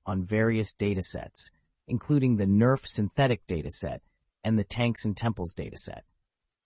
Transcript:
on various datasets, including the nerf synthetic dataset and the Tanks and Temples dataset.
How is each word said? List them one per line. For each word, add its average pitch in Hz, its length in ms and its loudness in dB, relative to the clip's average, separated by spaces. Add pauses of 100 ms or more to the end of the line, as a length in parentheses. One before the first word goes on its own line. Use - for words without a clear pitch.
on 95 200 -2
various 110 480 0
datasets, - 800 -4 (360)
including 131 480 2
the 101 100 2
nerf 113 400 6
synthetic 110 640 0
dataset 78 520 -6 (440)
and 110 160 2
the 98 60 0
Tanks 120 400 -2
and 104 100 -2
Temples 101 380 -4
dataset. - 480 -10 (640)